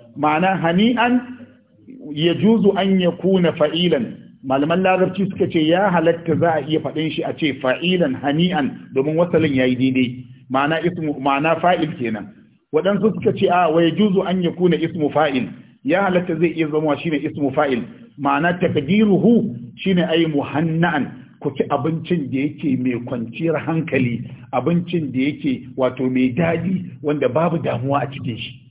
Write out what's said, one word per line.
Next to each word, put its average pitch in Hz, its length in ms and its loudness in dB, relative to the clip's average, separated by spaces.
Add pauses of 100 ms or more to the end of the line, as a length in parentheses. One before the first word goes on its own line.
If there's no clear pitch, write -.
(180)
ma'ana 156 440 2
hani'an 226 600 4 (920)
yajuzu 170 640 4
an 190 220 2
yakuna 175 540 2
fa'ilan. 151 640 0 (260)
Malaman 165 380 0
larabci 185 480 2
suka - 220 -2
ce 170 160 2
ya 185 240 4
halatta 165 440 2
za 165 180 2
a 156 80 -2
iya 156 180 0
faɗin 151 320 -4
shi 160 120 -6
a 131 100 -6
ce 139 280 -2
fa'ilan 156 540 0
hani'an 151 800 -2
domin 143 220 0
wasalin 160 380 2
yayi 127 220 2
daidai. 127 500 0 (240)
Ma'ana 147 320 0
ismu, 165 400 -2
ma'ana 143 400 2
fa'il 170 360 0
kenan. 110 300 -6 (460)
Waɗansu 190 400 2
suka - 240 0
ce 190 100 2
a 175 240 4
wa 165 100 4
yajuzu 185 440 2
an 185 160 -2
yakuna 170 340 2
ismu 160 360 -2
fa'il. 139 360 0 (360)
Ya 170 200 2
halatta 180 360 0
zai 160 180 2
iya 160 120 0
zama 151 280 0
shine 160 240 -4
ismu 143 320 -4
fa'il. 139 300 0 (340)
Ma'ana 143 420 0
takdiruhu 185 960 2 (220)
shine 190 260 0
ai 165 220 2
muhanna'an. 160 800 0 (340)
Ku 143 180 -4
ci - 120 2
abincin 143 640 -2
da 131 60 -2
yake 139 400 -2
mai 123 280 -2
kwanciyar 135 600 -4
hankali, 135 640 -2 (240)
abincin 160 580 -2
da 123 80 -2
yake 139 580 -4
wato 127 320 0
mai 127 240 0
daɗi 165 520 0 (160)
wanda 147 280 0
babu 160 280 0
damuwa 139 440 -2
a 120 100 -4
cikin 113 260 -8
shi. - 160 -12 (180)